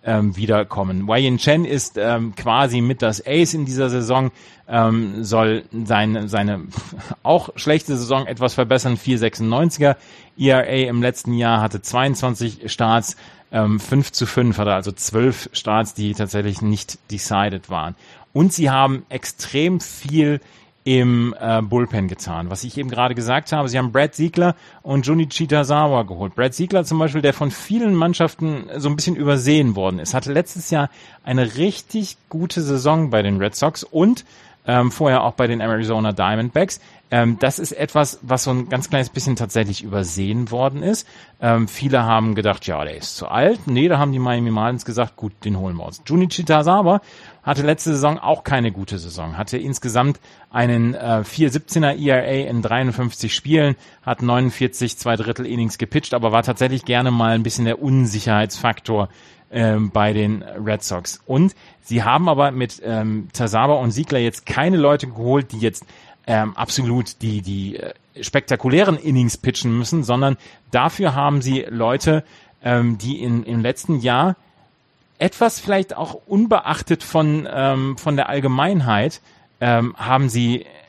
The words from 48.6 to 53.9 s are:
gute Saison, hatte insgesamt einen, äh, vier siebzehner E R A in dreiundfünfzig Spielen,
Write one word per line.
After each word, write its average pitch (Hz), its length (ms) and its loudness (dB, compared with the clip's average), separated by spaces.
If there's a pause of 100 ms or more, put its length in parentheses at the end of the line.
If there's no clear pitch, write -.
gute 98 260 -8
Saison, 82 400 -10
hatte 104 180 -6
insgesamt 127 640 -2 (300)
einen, 120 440 2
äh, 113 300 -2
vier 151 260 2
siebzehner 151 460 0
E 147 120 -2
R 127 140 4
A 135 280 -2
in 117 100 0
dreiundfünfzig 120 760 -2
Spielen, 147 400 2 (280)